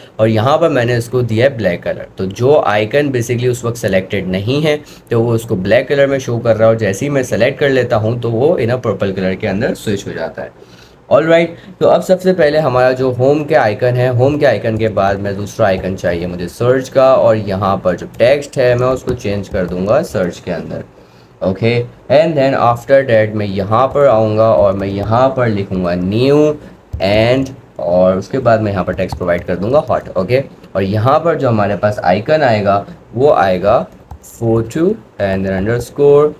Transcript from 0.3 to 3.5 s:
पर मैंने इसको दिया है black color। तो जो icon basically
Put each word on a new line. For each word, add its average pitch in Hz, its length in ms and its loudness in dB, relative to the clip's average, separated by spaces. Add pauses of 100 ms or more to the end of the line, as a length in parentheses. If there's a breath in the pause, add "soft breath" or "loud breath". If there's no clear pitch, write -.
पर 165 120 2
मैंने 123 280 0
इसको 123 260 -4
दिया 113 220 0
है 139 120 0
black 90 260 -2
color। - 240 -8 (100)
तो 95 80 -4
जो 117 320 2
icon 110 540 0
basically 123 400 -2